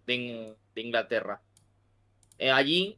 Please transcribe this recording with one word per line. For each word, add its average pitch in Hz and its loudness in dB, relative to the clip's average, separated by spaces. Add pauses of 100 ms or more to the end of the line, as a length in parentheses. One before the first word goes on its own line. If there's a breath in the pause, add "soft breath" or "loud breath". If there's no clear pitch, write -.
de 123 0
In-, 117 -6 (200)
de 113 -8
Inglaterra. 113 -2 (960)
Eh, 131 2
allí, 165 2